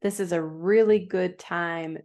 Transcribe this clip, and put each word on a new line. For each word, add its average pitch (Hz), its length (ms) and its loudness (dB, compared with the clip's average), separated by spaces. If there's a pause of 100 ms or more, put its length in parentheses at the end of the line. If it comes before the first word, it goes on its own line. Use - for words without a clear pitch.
this 202 180 -2
is 185 120 -4
a 165 100 0
really 202 580 4
good 180 380 -4
time 165 680 -6